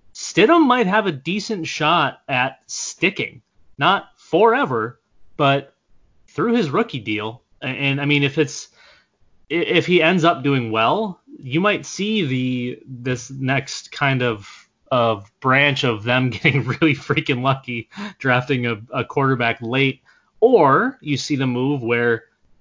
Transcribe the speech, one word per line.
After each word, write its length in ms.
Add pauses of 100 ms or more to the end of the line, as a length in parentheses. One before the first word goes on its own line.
(120)
Stidham 540
might 200
have 200
a 60
decent 540
shot 600
at 380
sticking, 760 (380)
not 400
forever, 840 (380)
but 360 (540)
through 260
his 140
rookie 320
deal. 420 (200)
A-, 40
and, 320
I 60
mean, 180
if 140
it's, 320 (840)
i-, 40
if 320
he 160
ends 220
up 180
doing 280
well, 480 (200)
you 240
might 240
see 400
the, 600
this 440
next 600
kind 320
of, 240 (460)
of 480
branch 420
of 220
them 260
<laughs> 0
getting 340
really 300
freaking 480
lucky 460 (300)
drafting 480
a, 160 (100)
a 100
quarterback 600
late, 400 (380)
or 600
you 160
see 200
the 100
move 360
where 420 (360)